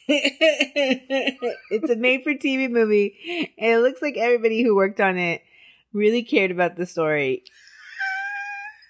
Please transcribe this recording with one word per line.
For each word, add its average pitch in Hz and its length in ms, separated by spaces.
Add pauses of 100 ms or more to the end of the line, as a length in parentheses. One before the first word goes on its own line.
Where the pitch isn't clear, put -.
It's 269 1800
a 240 60
made-for-T 262 600
V 262 100
movie, 226 880
and 226 140
it 226 60
looks 254 240
like 294 140
everybody 226 460
who 220 140
worked 196 240
on 190 180
it 175 240 (500)
really 214 300
cared 202 280
about 175 260
the 180 100
story. 151 560 (1500)